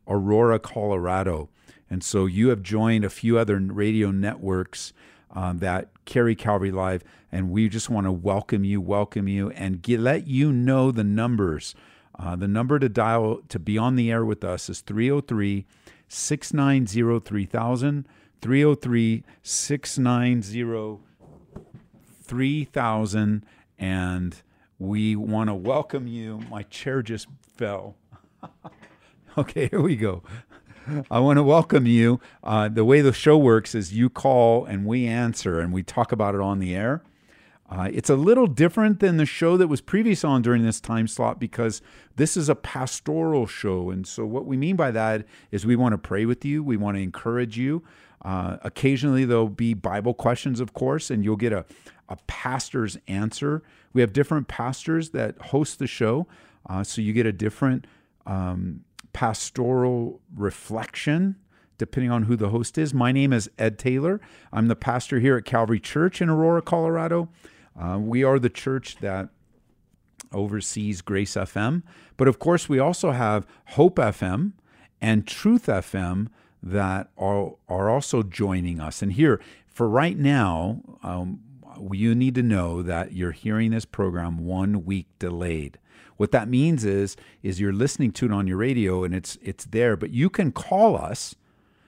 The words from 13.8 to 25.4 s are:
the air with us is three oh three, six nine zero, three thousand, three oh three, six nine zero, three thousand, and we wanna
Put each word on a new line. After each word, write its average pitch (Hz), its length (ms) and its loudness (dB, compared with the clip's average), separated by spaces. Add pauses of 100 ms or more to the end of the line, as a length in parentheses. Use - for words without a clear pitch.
the 117 120 2
air 113 140 0
with 110 180 -4
us 90 280 -6
is 92 100 -12
three 113 320 -2
oh 143 80 0
three, 101 460 -2 (420)
six - 460 -6
nine 139 340 2
zero, 117 320 2
three 104 260 -4
thousand, 127 600 -2 (320)
three 135 240 2
oh 147 100 6
three, 117 520 0 (180)
six - 540 -6
nine 123 440 2
zero, 107 600 -6 (1200)
three 135 400 -2
thousand, 107 840 0 (320)
and 90 640 -4 (380)
we 107 380 -2
wanna 107 380 -2